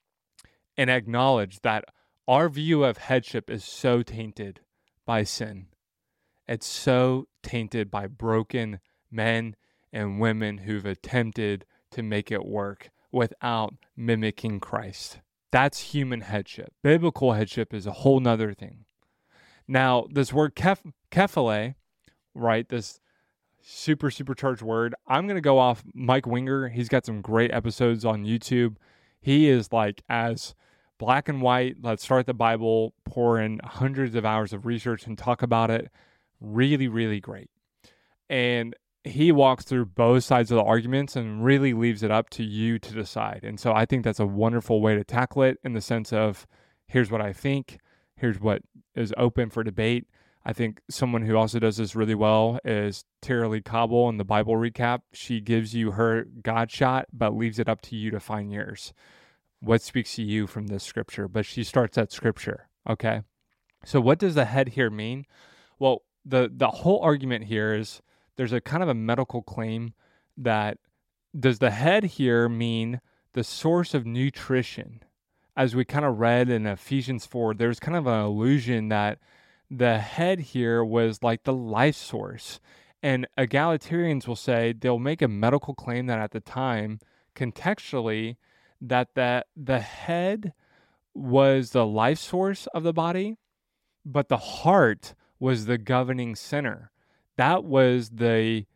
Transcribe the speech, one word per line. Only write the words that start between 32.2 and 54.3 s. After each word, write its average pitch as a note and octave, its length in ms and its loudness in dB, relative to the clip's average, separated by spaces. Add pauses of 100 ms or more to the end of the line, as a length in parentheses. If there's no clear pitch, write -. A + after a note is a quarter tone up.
the B2+ 60 -2
Bible, A2+ 600 2 (100)
pour A#2+ 380 2
in A2 200 -4
hundreds C3 540 -4
of A2 100 -2
hours A2 280 0
of G2 120 -10
research A#2 400 -4
and A2 120 -10
talk - 240 -2
about A2+ 280 2
it. A2+ 220 -2 (480)
Really, C3 480 2
really A2 320 -2
great. G2+ 300 -14 (800)
And B2 440 0 (300)
he D3+ 300 4
walks C3 320 6
through B2 220 -2
both A#2+ 360 4
sides A#2+ 260 4
of A#2+ 60 4
the A2 80 6
arguments A#2+ 540 0
and A2 260 -6
really C3+ 300 4
leaves A2+ 300 0
it G#2+ 80 2
up A2+ 200 2
to - 120 -8
you A2 360 -2
to - 140 -14
decide. G#2+ 500 -6
And A2 160 -10
so A#2 140 2
I A2 120 4
think B2 200 0
that's A2 160 -2
a G#2 40 2
wonderful A2 540 2
way G#2+ 160 4
to G#2 80 0
tackle B2+ 400 0
it C3 200 2
in B2 100 -6
the A2 80 -4
sense A#2 320 -4
of, G#2+ 340 -2 (400)
here's A#2+ 240 2
what A2 100 -2
I G#2 120 -4
think, C#3 460 -4 (360)
here's A2 240 -2
what G#2 220 0 (340)
is A2+ 200 -4
open A#2+ 340 0
for A2+ 140 -4
debate. A2+ 440 -2 (360)
I A2+ 100 -6
think A2+ 360 -4
someone A#2+ 320 -2
who A2 160 2
also A2 220 2
does A2 180 2
this A2 180 -4
really A2 200 0
well A2 500 4
is G#2 400 -4 (160)
Tara A#2 260 0
Lee A2 140 -2
Cobble A#2 480 2
in A2+ 80 -4
the G2+ 80 -4
Bible G#2+ 300 2